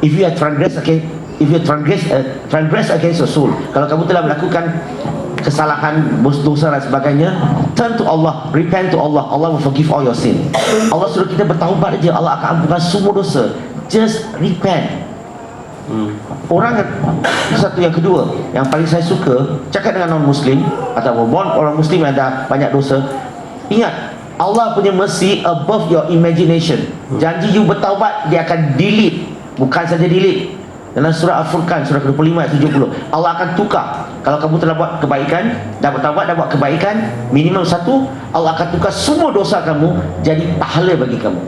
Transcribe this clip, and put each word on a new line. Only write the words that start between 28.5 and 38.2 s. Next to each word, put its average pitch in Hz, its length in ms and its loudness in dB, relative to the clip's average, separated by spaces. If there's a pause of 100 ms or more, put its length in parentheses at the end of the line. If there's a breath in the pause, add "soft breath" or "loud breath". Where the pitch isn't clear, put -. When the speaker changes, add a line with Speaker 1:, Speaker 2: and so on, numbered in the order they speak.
Speaker 1:
delete. 202 480 2 (320)
Bukan 135 260 0
saja 165 220 2
delete. 185 480 2 (380)
Dalam 151 200 0
surah 156 320 2
Al-Furqan, 165 440 -2
surah 139 160 0
kedua 135 160 2
puluh 160 160 4
lima, 170 80 0
ayat - 120 -2
tujuh 147 160 2
puluh, 139 200 2 (240 loud breath)
Allah 165 240 2
akan 180 160 -2
tukar. 208 320 0 (400)
Kalau 147 160 2
kamu 160 160 2
telah 165 160 2
buat 160 240 -2
kebaikan, 143 440 0 (360)
dah 143 120 2
bertaubat, 151 360 0
dah 170 80 0
buat 165 160 -2
kebaikan, 147 440 0 (360)
minimum 170 320 2
satu, 175 480 0 (240 loud breath)